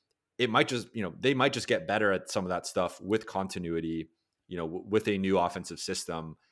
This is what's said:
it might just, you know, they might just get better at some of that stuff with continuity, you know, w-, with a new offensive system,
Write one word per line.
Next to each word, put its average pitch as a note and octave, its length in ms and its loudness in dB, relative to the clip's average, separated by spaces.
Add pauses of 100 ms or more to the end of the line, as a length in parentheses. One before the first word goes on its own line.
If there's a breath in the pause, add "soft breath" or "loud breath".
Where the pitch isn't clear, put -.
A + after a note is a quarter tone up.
(360)
it A#2+ 120 2
might C3 200 4
just, A#2+ 260 -6
you A2+ 80 -4
know, F2+ 160 -6
they C#3 160 2
might C3 180 2
just A#2+ 140 -4
get F#2 220 0
better G#2 240 4
at F#2 180 -2
some G2+ 140 -2
of F2+ 60 -4
that F2 160 -4
stuff - 340 0
with G#2 260 4
continuity, E2+ 840 -4 (360)
you F2+ 120 -8
know, E2 80 -2
w-, E2+ 220 -6
with G#2 200 2
a G2+ 100 2
new F#2+ 200 4
offensive F2 420 -2
system, E2 560 -6 (160)